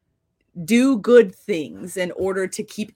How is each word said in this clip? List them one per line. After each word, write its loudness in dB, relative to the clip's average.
do 2
good 4
things -10
in -6
order -4
to -10
keep -10